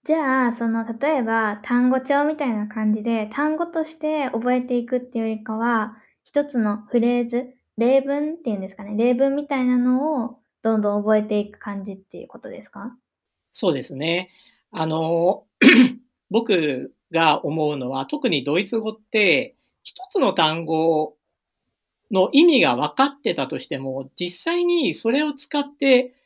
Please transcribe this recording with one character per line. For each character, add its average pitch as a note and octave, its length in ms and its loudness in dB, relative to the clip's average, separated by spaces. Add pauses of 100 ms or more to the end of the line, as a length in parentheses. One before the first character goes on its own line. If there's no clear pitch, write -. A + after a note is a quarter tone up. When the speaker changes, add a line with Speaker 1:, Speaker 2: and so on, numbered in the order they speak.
Speaker 1:
じ D4+ 120 0
ゃ C4 340 2
あ、 A#3 40 0
そ A#3 160 -4
の、 A3+ 160 -2
例 B3+ 340 -2
え B3 40 0
ば A3 400 -2
単 B3 260 2
語 B3+ 120 2
帳 C#4 240 0
み D4+ 120 0
た D4+ 100 -4
い A#3+ 80 -2
な G#3 120 -4
感 G#3+ 260 0
じ G#3+ 100 -2
で、 A3 300 -2
単 D4+ 240 -2
語 E4+ 100 -2
と D#4+ 180 -4
し D#4 100 -12
て D4+ 380 -2
覚 A#3+ 200 -2
え B3+ 80 2
て B3 160 -4
い A#3+ 80 -2
く B3 140 -2
っ - 20 0
て B3 180 -8
い A3+ 40 -2
う A3+ 60 -2
よ A3 80 -4
り G#3+ 80 -14
か A3 120 -6
は、 A3+ 400 -2 (280)
一 D4 200 -2
つ C#4+ 140 -4
の G#3 200 0 (100)
フ A#3+ 120 2
レ A#3+ 200 2
ー A#3 80 -2
ズ、 B3 260 -4 (240)
例 B3+ 240 4
文 D4 320 -4
っ - 20 -10
て E4 140 -6
い G#3 40 -2
う G3 40 -6
ん - 20 -8
で F#3+ 80 -10
す - 80 -18
か G3+ 80 -16
ね、 G#3 120 -8
例 A#3+ 180 4
文 C4+ 200 2
み D4 120 -4
た C#4 140 -2
い B3+ 60 0
な B3 120 4
の B3+ 460 0
を - 140 -12 (240)
ど A3 160 2
ん - 20 2
ど G#3 180 0
ん G#3 40 -2
覚 G#3+ 140 2
え G#3 60 2
て G#3+ 160 -2
い G3+ 120 -4
く - 80 -20
感 G3 260 -10
じ G3 80 -10
っ F#3+ 40 -12
て F#3+ 240 -18
い - 40 -14
う - 40 -20
こ - 100 -20
と A3 100 -16
で G#3+ 140 -14
す G#3+ 60 -20
か？ A#3 280 -14 (540)
Speaker 2:
そ G3 200 0
う D3+ 40 0
で C3 80 -4
す B2 140 -10
ね。 E3+ 340 -2 (400)
あ E3 160 -4
の、 E3 580 0 (160)
<clears throat> - 720 4
僕 E3 640 0 (180)
が D#3+ 320 2
思 D3+ 260 -2
う D3 60 -4
の B2+ 140 -6
は、 C3+ 160 -4
特 C#4+ 220 -2
に D3 160 0
ド C#3+ 140 0
イ G3+ 80 -2
ツ A3+ 140 -2
語 A3 100 -6
っ A3 80 -16
て、 F#3 580 0 (260)
一 - 280 -16
つ G#4+ 80 -2
の A#3+ 140 4
単 E3 320 0
語 D#3+ 520 0 (960)
の F#3+ 220 4
意 D4+ 120 6
味 D#4 160 6
が C3+ 160 2
分 C#3+ 200 -4
か C4+ 80 4
っ C#4+ 160 -4
て F#3+ 140 -2
た C3+ 120 -4
と C3+ 120 -8
し - 80 -8
て C#3 120 -8
も、 C3+ 380 -10
実 F3 360 -4
際 F4 120 0
に E4+ 300 0
そ - 160 -2
れ C#4 120 0
を D4+ 100 -2
使 - 260 -4
っ C#4+ 60 0
て、 B3+ 500 2 (120)